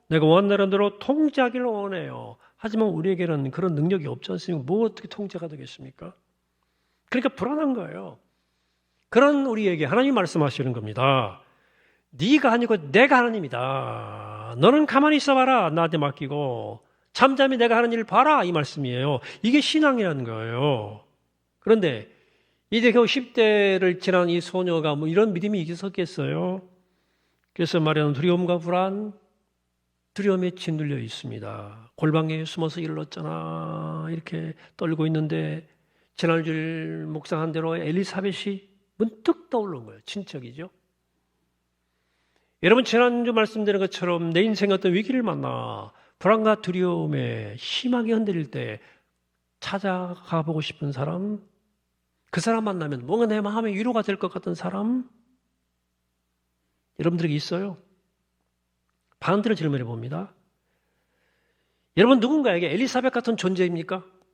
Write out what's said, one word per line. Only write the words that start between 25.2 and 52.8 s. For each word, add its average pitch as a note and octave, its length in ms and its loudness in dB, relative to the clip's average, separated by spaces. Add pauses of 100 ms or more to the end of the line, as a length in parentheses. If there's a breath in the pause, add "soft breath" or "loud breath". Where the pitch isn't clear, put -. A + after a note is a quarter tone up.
믿음이 G3 280 -2
있었겠어요? F3 1040 -4 (920)
그래서 E3+ 260 -2
마리아는 D3+ 360 2
두려움과 F3 440 0
불안, F#3+ 540 -4 (1040)
두려움에 F#3 380 0
짓눌려 D#3 460 -4
있습니다. G#2+ 1000 -12
"골방에 D#3 480 0
숨어서 D#3+ 360 -6
일을 D#3 180 -6
얻잖아." D#3+ 1120 -8
이렇게 D#3+ 440 -8 (220 soft breath)
떨고 D#3+ 300 -2
있는데 D#3 640 -2 (480)
지난주일 D#3+ 920 -2
묵상한 D#3 460 -4
대로 E3 240 -4
엘리사벳이 F#3+ 1000 -4 (220)
문득 - 540 -2
떠오른 F3+ 360 -4
거예요. G#2 180 -20
친척이죠. D3+ 680 -12 (1900)
여러분, A3+ 220 6
지난주 A#3+ 480 2
말씀드린 G#3+ 480 0
것처럼 F3 520 -2
내 F3 100 4
인생에 G3+ 300 0
어떤 F#3+ 220 2
위기를 A#3+ 280 0
만나 B2 720 -6 (260 soft breath)
불안과 G#3+ 440 4
두려움에 D3 960 -2
심하게 A#3+ 540 -2
흔들릴 G3+ 380 0
때 A2+ 300 -8 (800 soft breath)
찾아가 F#3 840 -4
보고 D#3 180 -2
싶은 D3 320 -6
사람, F3+ 520 -6 (880)
그 E3+ 100 -2
사람 A3+ 240 0
만나면 D3+ 420 -4